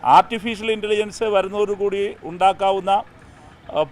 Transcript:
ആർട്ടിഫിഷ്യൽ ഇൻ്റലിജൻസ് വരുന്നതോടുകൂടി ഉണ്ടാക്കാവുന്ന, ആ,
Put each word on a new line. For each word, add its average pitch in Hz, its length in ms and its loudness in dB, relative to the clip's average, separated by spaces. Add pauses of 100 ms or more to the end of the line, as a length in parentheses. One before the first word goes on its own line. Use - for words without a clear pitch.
ആർട്ടിഫിഷ്യൽ 214 680 2
ഇൻ്റലിജൻസ് 214 520 -2
വരുന്നതോടുകൂടി 202 1000 0
ഉണ്ടാക്കാവുന്ന, 190 680 0
ആ, - 1040 -6